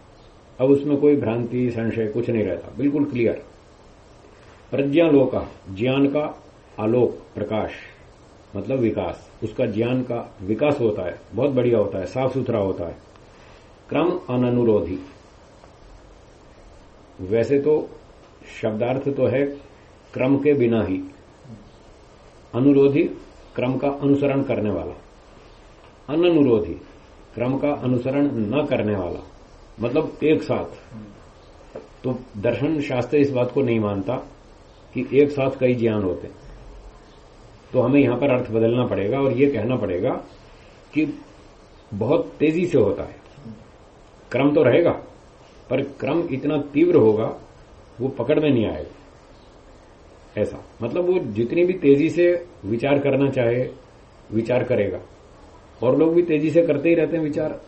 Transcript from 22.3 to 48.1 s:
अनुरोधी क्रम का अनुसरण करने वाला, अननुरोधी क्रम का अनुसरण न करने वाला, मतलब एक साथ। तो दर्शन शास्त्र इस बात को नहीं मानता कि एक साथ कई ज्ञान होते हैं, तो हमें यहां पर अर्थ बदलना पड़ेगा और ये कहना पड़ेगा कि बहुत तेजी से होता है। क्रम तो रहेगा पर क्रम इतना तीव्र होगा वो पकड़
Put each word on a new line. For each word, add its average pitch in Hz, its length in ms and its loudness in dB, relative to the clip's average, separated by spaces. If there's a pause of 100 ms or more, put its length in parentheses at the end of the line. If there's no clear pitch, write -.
अनुरोधी 139 500 6 (520)
क्रम 127 220 -2
का 139 120 -2 (120)
अनुसरण 139 420 2
करने 107 260 -2
वाला, 82 240 -4 (1160)
अननुरोधी 151 640 2 (640)
क्रम 127 220 -2
का 147 140 -2 (120)
अनुसरण 127 640 0
न 143 180 0
करने 110 300 0
वाला, 85 240 -6 (600)
मतलब 135 440 -2
एक 160 200 2
साथ। 107 220 -4 (1400)
तो 127 160 -4 (180)
दर्शन 123 440 0
शास्त्र 135 360 0
इस 139 140 4
बात 123 200 0
को 139 100 0
नहीं 117 180 2
मानता 101 360 -2 (800)
कि 131 180 -4
एक 143 180 6
साथ 135 180 -2 (100)
कई 123 140 4
ज्ञान 110 300 0
होते 87 240 -4
हैं, - 80 -18 (1400)
तो 127 80 2
हमें 139 200 6
यहां 120 160 4
पर 139 140 2
अर्थ 110 200 0
बदलना 113 340 2
पड़ेगा 104 340 -2
और 135 120 0
ये 127 160 4
कहना 117 280 -2
पड़ेगा 98 340 -2 (840)
कि 147 200 -2 (800)
बहुत 120 480 -2
तेजी 160 260 2
से 147 120 2
होता 104 260 2
है। - 120 -16 (1160)
क्रम 139 200 2
तो 151 120 4
रहेगा 143 280 4 (760)
पर 131 120 0 (180)
क्रम 151 320 -2
इतना 143 260 -2 (160)
तीव्र 160 220 4
होगा 107 440 2 (600)
वो 131 80 -2
पकड़ 139 300 0